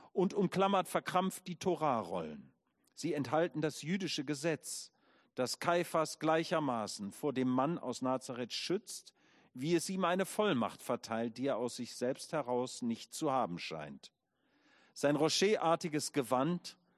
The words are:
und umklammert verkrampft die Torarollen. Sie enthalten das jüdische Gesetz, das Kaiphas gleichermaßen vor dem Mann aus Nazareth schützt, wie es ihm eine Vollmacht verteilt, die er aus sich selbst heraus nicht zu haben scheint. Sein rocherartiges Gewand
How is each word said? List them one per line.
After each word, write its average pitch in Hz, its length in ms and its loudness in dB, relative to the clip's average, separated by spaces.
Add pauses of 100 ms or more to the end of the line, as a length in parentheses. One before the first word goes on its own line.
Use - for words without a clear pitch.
(140)
und 190 200 2
umklammert 190 540 2
verkrampft 185 600 0
die 175 100 -8
Torarollen. 95 920 0 (440)
Sie 165 180 -4
enthalten 147 480 0
das 156 220 -2
jüdische 165 420 -2
Gesetz, 151 640 -4 (440)
das - 240 -2
Kaiphas 170 600 2
gleichermaßen 147 920 2
vor 143 220 -2
dem 127 140 2
Mann 131 300 2
aus - 240 -6
Nazareth 127 500 -2
schützt, - 640 -6 (400)
wie 151 220 0
es 160 140 0
ihm 190 160 0
eine 180 200 2
Vollmacht 156 560 2
verteilt, 113 560 -2
die 131 100 -2
er 123 100 2
aus 120 200 -2
sich 120 180 -10
selbst - 380 -4
heraus 127 480 -4
nicht 117 320 -4
zu 156 180 -2
haben 104 280 0
scheint. 76 520 -10 (840)
Sein 147 220 2
rocherartiges 160 960 2
Gewand 139 680 0 (200)